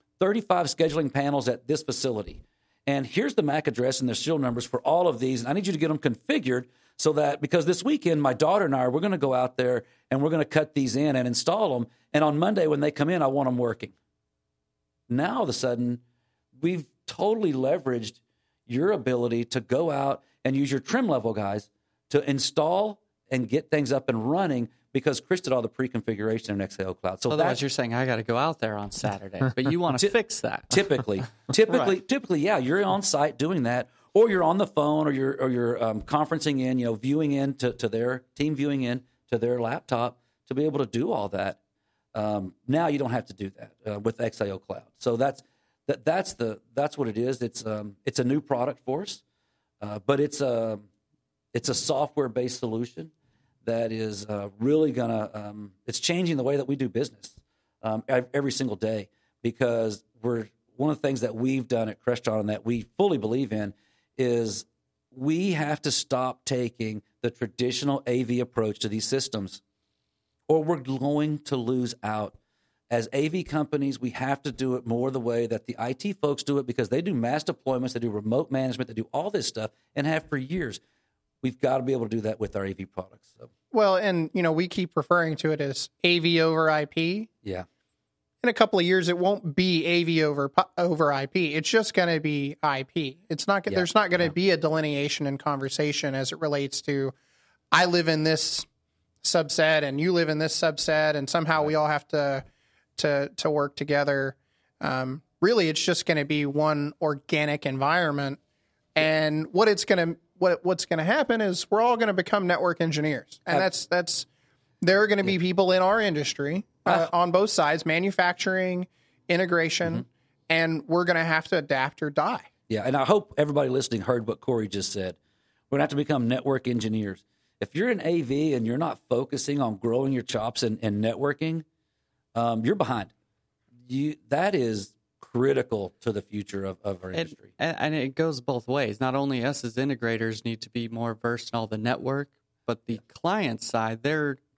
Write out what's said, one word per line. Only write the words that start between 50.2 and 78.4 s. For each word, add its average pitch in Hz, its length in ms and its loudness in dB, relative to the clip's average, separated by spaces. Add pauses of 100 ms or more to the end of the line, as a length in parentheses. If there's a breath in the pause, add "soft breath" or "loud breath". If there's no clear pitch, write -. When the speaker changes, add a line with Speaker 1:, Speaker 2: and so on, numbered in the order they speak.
Speaker 1:
it's 143 200 -2
a, 113 380 -2 (760)
it's 120 160 -4
a 127 60 0
software-based 131 840 -2
solution 120 520 -6 (540)
that 117 260 -2
is, 107 360 -6
uh, 101 240 -6 (100)
really 147 320 2
gonna, 113 420 -2
um, 104 380 -12 (140)
it's 117 120 -6
changing 175 380 0
the 131 80 -2
way 143 120 0
that 135 120 -2
we 139 80 -2
do 131 120 -2
business, - 460 -6 (480)
um, 110 240 -4
ev-, 127 260 0
every 143 200 0
single 117 240 -2
day, 107 320 -2 (340)
because 117 640 0 (180)
we're, 117 260 -2 (280)
one 143 140 0
of 147 100 -2
the 143 80 0
things 131 140 -2
that 113 120 -2
we've 131 320 0
done 113 220 0
at 104 120 -10
Crestron 117 400 0
and 104 100 -2
that 107 140 -4
we 117 180 -2 (140)
fully 190 220 2
believe 110 340 -2
in 104 220 -4 (420)
is 117 500 0 (440)
we 160 420 -2
have 151 300 -2
to 151 80 -2
stop 127 540 -2
taking 113 580 -4 (200)
the 135 80 -2
traditional 127 760 -2
A 123 160 0
V 123 160 -2
approach 113 420 -2
to 110 80 -2
these 107 180 -4
systems, 113 560 -4 (840)
or 156 160 4
we're 165 140 0
going 143 640 -2
to - 180 -6
lose 123 460 -2
out. 107 340 -4 (540)
As 117 220 0
A 143 160 0
V 175 160 -4
companies, 143 560 -2
we 123 100 -2
have 135 320 -4
to 143 100 -6
do 127 240 -2
it 120 100 -6
more 120 240 0
the 131 80 -2
way 117 280 0
that 113 200 -4
the 120 120 -8
I 107 160 -4
T 202 180 -6
folks 147 300 -2
do 143 160 0
it, 131 80 -4
because 120 240 -2
they 127 120 2
do 185 120 -2
mass 123 300 0
deployments, 131 500 -2
they 120 60 -4
do 117 100 -2
remote 107 420 0